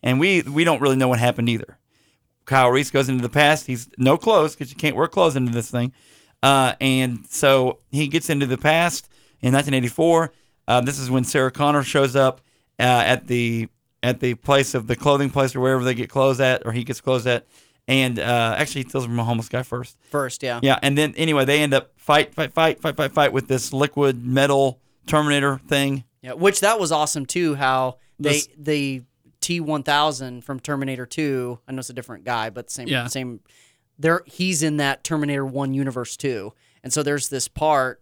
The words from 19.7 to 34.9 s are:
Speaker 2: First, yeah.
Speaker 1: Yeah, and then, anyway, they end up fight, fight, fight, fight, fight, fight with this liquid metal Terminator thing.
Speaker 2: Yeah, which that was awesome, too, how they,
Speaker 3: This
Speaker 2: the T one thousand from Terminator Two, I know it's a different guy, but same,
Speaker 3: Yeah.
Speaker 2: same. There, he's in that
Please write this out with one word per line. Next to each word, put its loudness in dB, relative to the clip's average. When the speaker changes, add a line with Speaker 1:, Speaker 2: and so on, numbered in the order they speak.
Speaker 2:
First, -6
yeah. -4
Speaker 1:
Yeah, 4
and 0
then, 0
anyway, 0
they 2
end 0
up 0
fight, 2
fight, -4
fight, 0
fight, -4
fight, -2
fight 2
with -4
this -2
liquid 0
metal 2
Terminator 0
thing. -2
Speaker 2:
Yeah, -12
which 2
that 2
was -2
awesome, -2
too, -2
how 0
they, 0
Speaker 3:
This 0
Speaker 2:
the -4
T -4
one -4
thousand -2
from -10
Terminator -6
Two, -4
I -14
know -8
it's -12
a -16
different -14
guy, -4
but -16
same, -12
Speaker 3:
Yeah. -2
Speaker 2:
same. -10
There, 2
he's -2
in 0
that -2